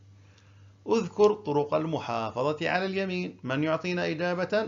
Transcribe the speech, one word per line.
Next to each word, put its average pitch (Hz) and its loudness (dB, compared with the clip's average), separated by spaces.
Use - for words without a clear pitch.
اذكر 208 4
طرق 147 0
المحافظة 143 -2
على 180 0
اليمين. 190 -4
من 135 -2
يعطينا 175 0
إجابة؟ 175 0